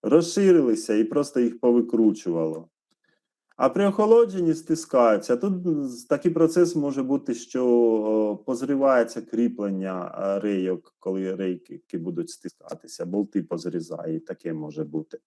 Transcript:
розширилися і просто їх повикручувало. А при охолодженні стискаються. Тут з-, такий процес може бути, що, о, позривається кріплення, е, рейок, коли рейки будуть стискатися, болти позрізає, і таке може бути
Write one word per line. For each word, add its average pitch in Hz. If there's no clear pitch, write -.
розширилися 156
і 110
просто 139
їх 117
повикручувало. 95
А 131
при 196
охолодженні 196
стискаються. 151
Тут 190
з-, 120
такий 151
процес 165
може 139
бути, 135
що, 127
о, 110
позривається 131
кріплення, 98
е, 98
рейок, 92
коли 95
рейки 92
будуть 165
стискатися, -
болти 98
позрізає, 120
і 160
таке 165
може 156
бути 156